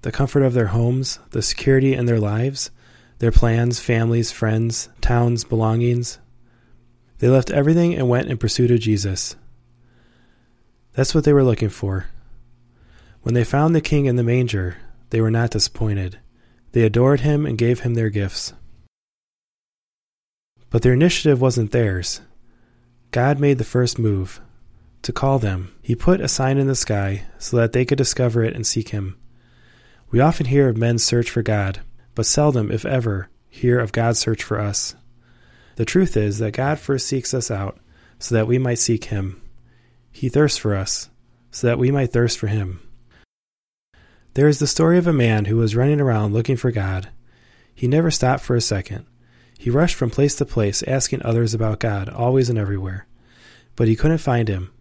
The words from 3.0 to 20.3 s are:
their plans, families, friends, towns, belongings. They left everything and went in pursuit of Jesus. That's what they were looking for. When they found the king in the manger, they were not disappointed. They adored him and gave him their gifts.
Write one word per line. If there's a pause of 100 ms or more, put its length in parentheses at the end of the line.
their
plans,
families,
friends, (100)
towns,
belongings. (1000)
They
left
everything
and
went
in
pursuit
of
Jesus. (1600)
That's
what
they
were
looking
for. (1120)
When
they
found
the
king
in
the
manger, (360)
they
were
not
disappointed. (540)
They
adored
him
and
gave
him
their
gifts. (2250)